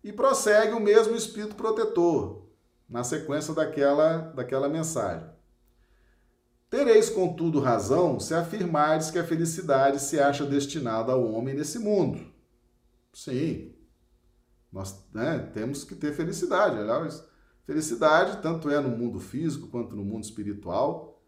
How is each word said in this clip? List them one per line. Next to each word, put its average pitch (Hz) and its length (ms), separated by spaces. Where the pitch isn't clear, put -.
E 302 80
prossegue 214 600
o 233 80
mesmo 214 360
espírito 214 400
protetor, 170 840
na 120 140
sequência 151 520
daquela, 156 640
daquela 135 340
mensagem. 113 580
"Tereis, 233 400
contudo, 165 500
razão 127 600
se - 140
afirmardes 160 760
que 180 80
a 165 60
felicidade 160 760
se 156 220
acha 143 240
destinada 131 680
ao 127 120
homem 117 300
nesse 147 240
mundo." 208 420
Sim, - 600
nós, 95 420
né, 135 420
temos 120 300
que - 100
ter 147 180
felicidade. 180 680
Aliás, 120 460
felicidade 156 800
tanto 160 260
é 147 100
no 135 120
mundo 117 280
físico 143 500
quanto 113 280
no 101 80
mundo 104 200
espiritual 104 1040